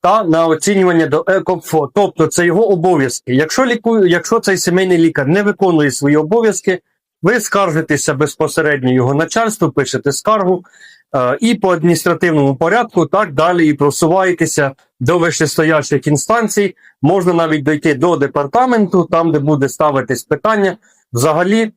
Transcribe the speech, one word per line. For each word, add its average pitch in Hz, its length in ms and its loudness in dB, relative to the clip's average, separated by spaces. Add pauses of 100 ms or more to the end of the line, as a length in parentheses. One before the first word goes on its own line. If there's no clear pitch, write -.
та 208 240 0
на 165 220 2
оцінювання 170 600 2
до 147 220 -2
екопфо. 170 680 -2
Тобто 185 320 0
це 170 200 -2
його 190 220 2
обов'язки. 160 680 0
Якщо 156 320 0
ліку-, 226 400 0
якщо 175 340 0
цей 190 180 0
сімейний 185 400 0
лікар 160 280 0
не 185 160 2
виконує 180 480 0
свої 143 260 0
обов'язки, 185 640 0 (420)
ви 220 180 2
скаржитеся 156 760 -2
безпосередньо 147 760 -2
його 127 220 2
начальству, 165 560 -2
пишете 139 420 -2
скаргу, 180 520 0 (520)
е, 123 240 0
і 226 140 2
по 190 160 0
адміністративному 160 840 0
порядку 180 500 0
так 196 260 -2
далі 160 360 2
і 151 60 2
просуваєтеся 160 1000 0 (280)
до 160 180 0
вищестоящих 156 880 0
інстанцій. 208 680 0 (260)
Можна 175 300 2
навіть 156 320 0
дойти 151 300 0
до 160 220 0
департаменту, 185 880 0
там, 165 280 0
де 151 60 0
буде 139 300 0
ставитись 135 540 -2
питання 196 540 -2 (360)
взагалі 180 640 0